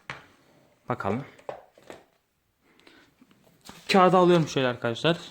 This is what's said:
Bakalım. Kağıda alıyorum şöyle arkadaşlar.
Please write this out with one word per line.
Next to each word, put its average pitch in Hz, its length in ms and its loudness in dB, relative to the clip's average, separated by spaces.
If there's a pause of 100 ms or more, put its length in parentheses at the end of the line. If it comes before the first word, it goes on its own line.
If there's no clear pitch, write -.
(880)
Bakalım. 117 360 -6 (2750)
Kağıda 185 260 4
alıyorum 175 300 4
şöyle 135 180 -2
arkadaşlar. 120 520 -4 (120)